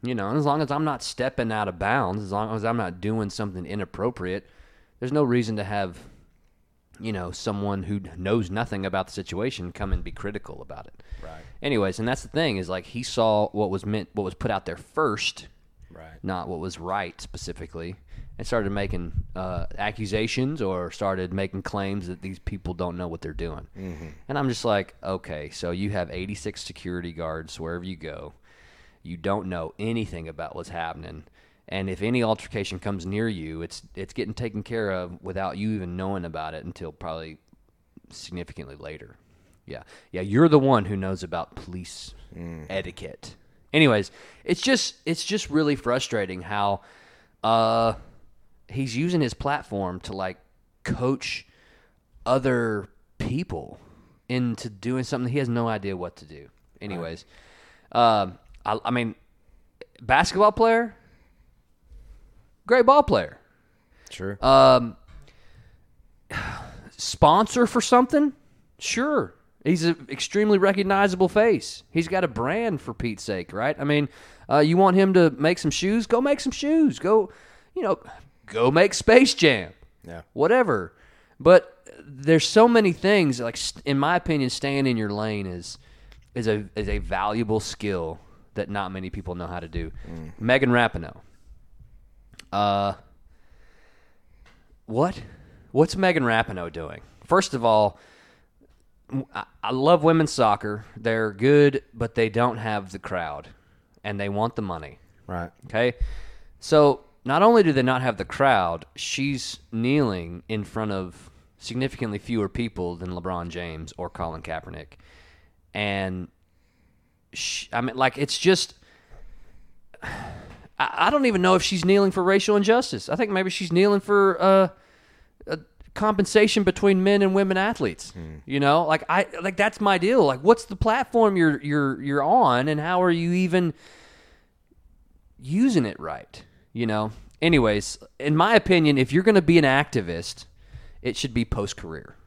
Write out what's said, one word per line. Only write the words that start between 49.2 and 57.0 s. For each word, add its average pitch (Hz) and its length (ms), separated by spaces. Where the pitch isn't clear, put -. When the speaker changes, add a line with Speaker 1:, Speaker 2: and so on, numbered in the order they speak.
Speaker 1:
his 123 140
platform 101 640
to, - 120
like, 92 260
coach - 600
other 120 600
people 117 600
into 123 400
doing 120 360
something 123 280
he 143 60
has 131 100
no 117 200
idea 101 280
what 87 200
to - 100
do. 73 220
Anyways, 85 440